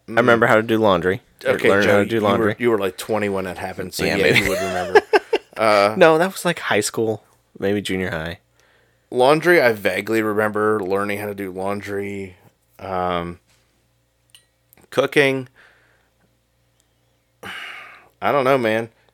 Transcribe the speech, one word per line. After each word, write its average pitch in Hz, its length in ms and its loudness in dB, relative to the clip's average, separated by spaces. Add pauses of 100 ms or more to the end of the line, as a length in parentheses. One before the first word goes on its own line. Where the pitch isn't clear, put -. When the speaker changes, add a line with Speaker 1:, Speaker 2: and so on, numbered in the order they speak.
Speaker 1:
Mm. 104 100 -14
Speaker 2:
I 120 40 4
remember 117 260 4
how 120 100 6
to 110 60 4
do 113 160 2
laundry. 95 440 2 (240)
I 135 40 0
Speaker 1:
Okay, 110 180 2
Speaker 2:
learned 98 160 4
Speaker 1:
Joe, 101 80 4
Speaker 2:
how 101 60 6
to 101 80 2
do 113 140 -2
laundry. 101 380 2
Speaker 1:
you 120 120 0
were, 113 60 2
you - 20 0
were, - 0 -
like, 98 180 -2
twenty 104 320 -4
when 95 160 -4
that 90 140 -10
happened, 92 360 -10
so - 100 -6
Speaker 2:
Yeah, 80 120 0
Speaker 1:
yeah, 95 60 0
Speaker 2:
maybe. 110 180 4
Speaker 1:
you - 100 -2
would 587 100 -2
remember. 640 460 0
Speaker 2:
<laughs> - 60 -8 (440)
Speaker 1:
Uh, 107 400 4
Speaker 2:
No, 160 220 6
that 185 120 0
was, - 140 -12
like, 170 140 -2
high 104 220 -2
school, 110 440 -4 (340)
maybe 101 220 -2
junior 92 300 -4
high. 85 300 -8 (680)
Speaker 1:
Laundry, 151 480 2
I 123 140 2
vaguely 104 480 -2
remember 107 600 -2
learning 98 380 -4
how 104 80 -10
to 101 80 -8
do 98 160 -10
laundry. 98 840 -8 (420)
Um, 90 600 -6 (1500)
cooking, 135 580 0 (1900)
I - 880 -10
don't 139 120 2
know, 135 140 4
man. 113 320 -2 (240)